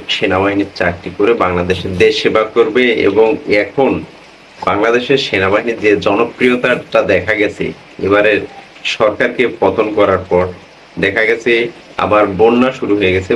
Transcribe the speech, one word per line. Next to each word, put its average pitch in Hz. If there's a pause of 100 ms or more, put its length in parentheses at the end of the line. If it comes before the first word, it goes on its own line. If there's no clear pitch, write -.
সেনাবাহিনীর 98
চাকরি 90
করে 104
বাংলাদেশের 90
দেশ -
সেবা 110
করবে, 113 (100)
এবং 104 (120)
এখন 104 (640)
বাংলাদেশের 117
সেনাবাহিনীর 107
যে 101
জনপ্রিয়তাটা 120
দেখা 95
গেছে 95 (260)
এবারের 104 (420)
সরকারকে 117 (120)
পতন 107
করার 98
পর, 90 (520)
দেখা 98
গেছে 117 (300)
আবার 104
বন্যা 117
শুরু 104
হয়ে 92
গেছে, 92